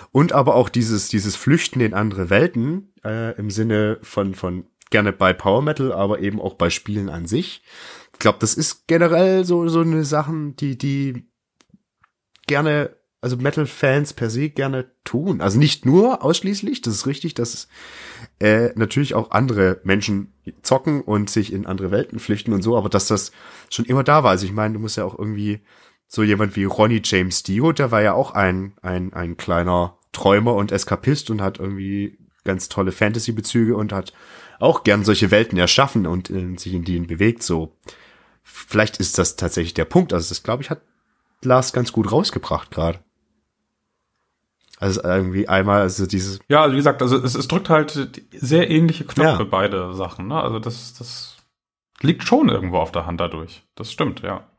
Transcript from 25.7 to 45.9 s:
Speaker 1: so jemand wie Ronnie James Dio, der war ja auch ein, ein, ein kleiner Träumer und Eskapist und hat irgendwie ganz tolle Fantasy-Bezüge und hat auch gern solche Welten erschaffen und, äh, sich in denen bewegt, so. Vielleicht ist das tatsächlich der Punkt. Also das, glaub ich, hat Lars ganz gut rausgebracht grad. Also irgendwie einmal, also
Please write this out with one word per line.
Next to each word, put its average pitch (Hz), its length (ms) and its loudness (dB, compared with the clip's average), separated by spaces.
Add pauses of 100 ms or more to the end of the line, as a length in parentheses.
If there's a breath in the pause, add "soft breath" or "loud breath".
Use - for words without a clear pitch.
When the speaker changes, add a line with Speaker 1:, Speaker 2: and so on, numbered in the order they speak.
Speaker 1:
so - 160 -2
jemand 104 340 2
wie 98 80 0
Ronnie 107 400 2
James 92 380 0
Dio, 120 300 0
der 139 180 0
war 110 100 2
ja 101 140 4
auch 131 160 0
ein, 95 500 0
ein, 90 320 -6
ein 85 240 -8
kleiner 87 640 0 (140)
Träumer 107 420 4
und 101 180 0
Eskapist 101 580 -2
und 107 120 -2
hat 95 160 -4
irgendwie 98 600 -6 (260)
ganz 95 260 -4
tolle 95 220 -2
Fantasy-Bezüge 113 840 0
und 107 160 -4
hat 98 220 -8 (440 loud breath)
auch - 260 4
gern 104 200 4
solche 101 260 4
Welten 104 280 4
erschaffen 101 480 2
und, 90 240 -4
äh, 92 260 -6
sich 90 160 -10
in 87 120 -4
denen 87 220 -2
bewegt, 98 360 0
so. 80 340 -4 (680 loud breath)
Vielleicht - 540 -2
ist - 220 -2
das - 180 0
tatsächlich 85 380 -4
der 82 100 0
Punkt. 175 300 2
Also 82 160 -2
das, - 120 -10
glaub 123 200 -4
ich, - 80 -10
hat 160 100 -8 (600)
Lars 127 320 2
ganz - 180 -2
gut 98 180 0
rausgebracht - 600 -2
grad. 82 300 -2 (1800)
Also 98 260 -2
irgendwie 92 440 0
einmal, 101 340 4
also 95 240 0